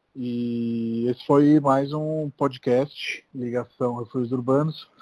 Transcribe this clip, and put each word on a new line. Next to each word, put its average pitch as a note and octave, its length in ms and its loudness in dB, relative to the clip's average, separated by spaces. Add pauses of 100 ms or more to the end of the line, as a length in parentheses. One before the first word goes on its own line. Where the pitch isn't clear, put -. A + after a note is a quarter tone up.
(140)
E A#2 920 -4
esse - 180 -4
foi D3 340 6
mais C#3 320 2
um D#3 380 -4
podcast C3 920 -2 (100)
Ligação A#2+ 640 -4
Refúgios B2 360 -4
Urbanos, C3+ 580 0 (120)